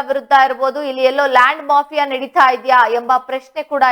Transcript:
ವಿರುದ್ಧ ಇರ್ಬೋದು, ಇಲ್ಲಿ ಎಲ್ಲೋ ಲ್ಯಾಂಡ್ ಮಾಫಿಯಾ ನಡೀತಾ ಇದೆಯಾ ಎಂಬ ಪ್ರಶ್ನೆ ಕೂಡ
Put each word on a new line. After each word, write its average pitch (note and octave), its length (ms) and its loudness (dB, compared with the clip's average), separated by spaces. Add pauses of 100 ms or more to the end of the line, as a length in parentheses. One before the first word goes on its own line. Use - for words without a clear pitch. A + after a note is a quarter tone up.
ವಿರುದ್ಧ C4+ 300 -4 (140)
ಇರ್ಬೋದು, C4 380 -4
ಇಲ್ಲಿ C4 200 -6
ಎಲ್ಲೋ C#4 220 0
ಲ್ಯಾಂಡ್ C4+ 380 2
ಮಾಫಿಯಾ C#4+ 420 -2
ನಡೀತಾ C4+ 460 0
ಇದೆಯಾ B3 380 2
ಎಂಬ A#3+ 280 -2
ಪ್ರಶ್ನೆ C4 460 -10
ಕೂಡ C#4 280 -4